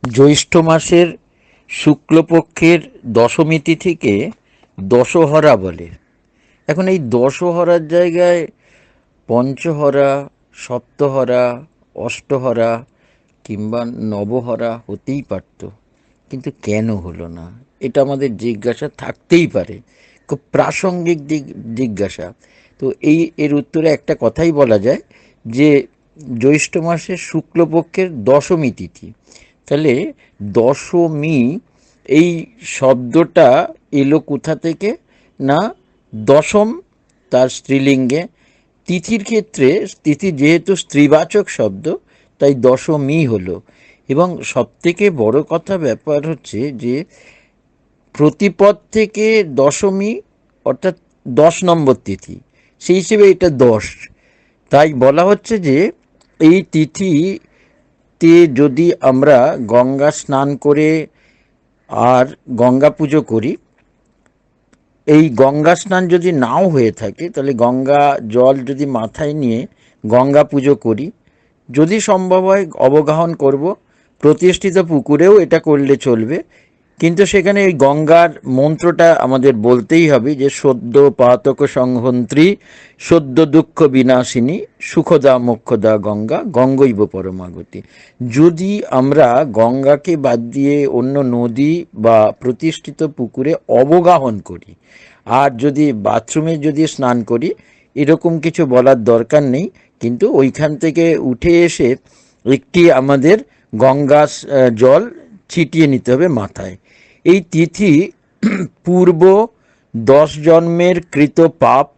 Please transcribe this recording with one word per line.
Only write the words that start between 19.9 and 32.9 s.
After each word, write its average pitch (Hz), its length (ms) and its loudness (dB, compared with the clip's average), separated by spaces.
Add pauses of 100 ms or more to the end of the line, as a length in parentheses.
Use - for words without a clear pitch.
খুব 143 120 -8 (120)
প্রাসঙ্গিক 165 720 -4
দিগ-, 139 480 -10
জিজ্ঞাসা। 98 580 -8 (460)
তো 135 220 -6
এই, 160 360 0
এর 147 180 -4
উত্তরে 156 360 -2
একটা 151 300 -4
কথাই 156 320 -2
বলা 131 260 2
যায় 104 220 -2 (440)
যে 139 420 0 (520)
জ্যৈষ্ঠ 143 380 0
মাসের 170 400 -6
শুক্লপক্ষের 165 1080 -4
দশমী 143 460 0
তিথি, 90 420 -18 (540)
তাহলে 151 460 -2 (300)
দশমী 143 1160 -2 (460)
এই 165 420 0 (140)
শব্দটা 135 1080 2 (240)